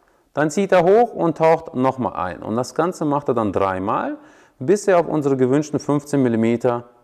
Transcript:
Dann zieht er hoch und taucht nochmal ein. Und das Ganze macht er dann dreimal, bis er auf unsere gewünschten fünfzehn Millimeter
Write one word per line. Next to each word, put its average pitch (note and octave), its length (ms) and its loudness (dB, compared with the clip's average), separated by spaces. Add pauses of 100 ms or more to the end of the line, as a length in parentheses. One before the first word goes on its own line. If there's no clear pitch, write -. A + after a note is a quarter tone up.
(340)
Dann D3+ 160 0
zieht G3 220 -2
er F#3 120 4
hoch A3+ 300 4
und E3 240 -2
taucht D#3+ 360 2
nochmal B2+ 380 -2
ein. F2 300 -6
Und G#2+ 140 -4
das B2 180 -6
Ganze E3+ 320 -2
macht C#3+ 220 -2
er C3 60 0
dann G#2+ 200 -2
dreimal, G2 640 -2 (400)
bis F3 280 -2
er F3+ 140 4
auf E3 80 -2
unsere C#3+ 260 0
gewünschten C3+ 460 0
fünfzehn C#3+ 420 -2
Millimeter A#2 680 0 (140)